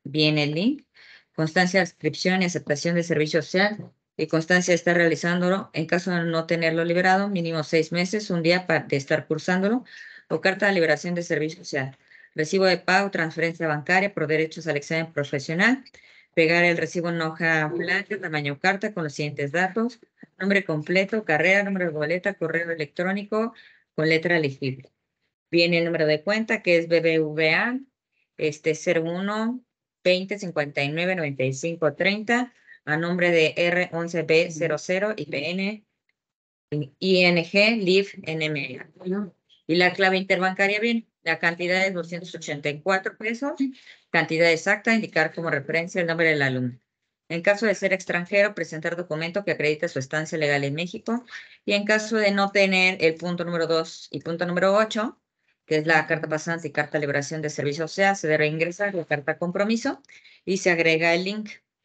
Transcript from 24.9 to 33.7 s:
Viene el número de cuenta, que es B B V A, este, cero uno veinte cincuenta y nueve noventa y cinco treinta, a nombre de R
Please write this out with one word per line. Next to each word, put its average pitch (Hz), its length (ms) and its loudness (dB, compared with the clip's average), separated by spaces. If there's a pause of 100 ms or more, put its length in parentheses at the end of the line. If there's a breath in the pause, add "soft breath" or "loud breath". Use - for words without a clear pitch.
Viene 170 280 4
el 170 60 2
número 165 220 0
de 151 160 2
cuenta, 220 400 -2
que 175 160 4
es 165 100 0
B 170 120 4
B 160 200 2
V 156 340 0
A, 233 240 -2 (600)
este, 156 360 -2
cero 165 300 0
uno 208 580 -4 (400)
veinte 190 360 2
cincuenta 151 440 -4
y 143 60 0
nueve 170 260 -2
noventa 143 300 -2
y 131 80 0
cinco 165 420 -2
treinta, 214 600 0 (320 loud breath)
a 151 100 0
nombre 175 340 2
de 160 280 4
R 175 340 2